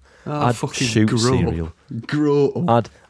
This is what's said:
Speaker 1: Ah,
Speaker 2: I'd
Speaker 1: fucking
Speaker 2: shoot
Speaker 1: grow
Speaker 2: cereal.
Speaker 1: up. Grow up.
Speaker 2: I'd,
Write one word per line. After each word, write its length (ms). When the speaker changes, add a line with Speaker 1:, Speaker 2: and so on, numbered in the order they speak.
Speaker 1:
Ah, 220
Speaker 2:
I'd 80
Speaker 1:
fucking 320
Speaker 2:
shoot 200
Speaker 1:
grow 100
Speaker 2:
cereal. 500
Speaker 1:
up. 380
Grow 440
up. 180
Speaker 2:
I'd, 220